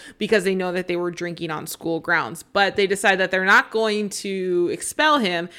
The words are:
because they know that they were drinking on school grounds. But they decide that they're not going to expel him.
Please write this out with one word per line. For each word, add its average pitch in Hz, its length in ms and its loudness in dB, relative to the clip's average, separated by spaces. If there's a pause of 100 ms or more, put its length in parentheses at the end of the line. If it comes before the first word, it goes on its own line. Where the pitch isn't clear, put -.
(180)
because 208 280 2
they 190 100 0
know 180 160 -2
that 180 160 -4
they 175 80 -2
were 175 160 -4
drinking 170 400 -8
on 139 160 -8
school 165 320 -4
grounds. 156 440 -2
But 196 340 0
they 196 100 2
decide 196 320 2
that 185 120 0
they're 185 120 0
not 214 260 6
going 214 400 0
to 185 640 -2
expel 294 480 2
him. 180 400 0